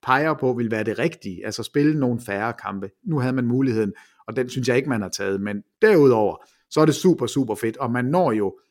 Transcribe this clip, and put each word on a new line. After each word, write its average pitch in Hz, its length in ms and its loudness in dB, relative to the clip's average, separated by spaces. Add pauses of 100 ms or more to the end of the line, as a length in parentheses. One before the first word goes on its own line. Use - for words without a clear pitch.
peger 147 320 2
på 131 180 -2
vil 117 180 -2
være 110 140 -2
det 107 140 -4
rigtige, 104 480 -6
altså 110 160 -8
spille 147 380 0
nogle 123 260 0
færre 104 260 -2
kampe." 98 380 -8 (140)
Nu 160 140 -2
havde 127 140 0
man 127 140 -2
muligheden, 117 460 0 (340)
og 110 100 -8
den 127 120 -2
synes 127 200 -4
jeg 123 80 2
ikke, 135 120 0
man 113 140 -2
har 92 60 -6
taget, 98 320 -4
men 104 220 -6 (200)
derudover, 127 540 6 (340)
så 151 100 0
er 156 40 6
det 151 100 4
super, 160 320 2
super 127 280 -2
fedt, 113 220 -4
og 131 140 -4
man 123 140 -2
når 156 280 2
jo 101 260 -2 (120)